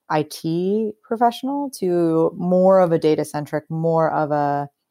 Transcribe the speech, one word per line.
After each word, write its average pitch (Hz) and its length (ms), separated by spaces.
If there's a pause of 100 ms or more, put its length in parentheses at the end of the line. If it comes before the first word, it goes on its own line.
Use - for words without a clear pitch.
(100)
I 156 120
T 180 680 (100)
professional 254 760
to 170 580
more 185 420
of 180 140
a 165 60
data-centric, 151 720
more 160 420
of 151 180
a, 143 380 (220)